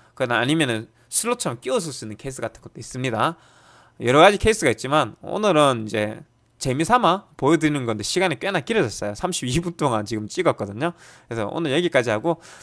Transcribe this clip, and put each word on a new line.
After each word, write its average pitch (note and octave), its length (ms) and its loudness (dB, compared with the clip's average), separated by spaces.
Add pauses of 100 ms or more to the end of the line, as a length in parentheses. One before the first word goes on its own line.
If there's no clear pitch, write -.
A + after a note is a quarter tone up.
(140)
그러나 A#2+ 240 0
아니면은 B2 500 0 (220)
슬롯처럼 A3 500 -2
끼워 A#3+ 200 -2
쓸 D#3+ 120 -8
수 - 140 -10
있는 G#2+ 100 -10
케이스 C3+ 240 -12
같은 - 220 -10
것도 - 160 -20
있습니다. B2+ 580 -2 (640)
여러 B2 180 4
가지 F#3+ 200 8
케이스가 G#3+ 340 2
있지만 C3+ 480 0
오늘은 D3 680 2
이제 G#2+ 340 -4 (380)
재미삼아 E3+ 640 2 (120)
보여드리는 D3 500 2
건데 G#2+ 180 -2
시간이 F3+ 340 0
꽤나 F#3+ 220 -2
길어졌어요. A2 560 -2
삼십이 D#3 440 -4
분 E3+ 160 -8
동안 A#2 280 -2
지금 G#2+ 240 -6
찍었거든요. C3 640 -2 (340)
그래서 A2+ 240 -6
오늘 D#3 220 -4
여기까지 C#3+ 380 0
하고 C3 300 -2 (220)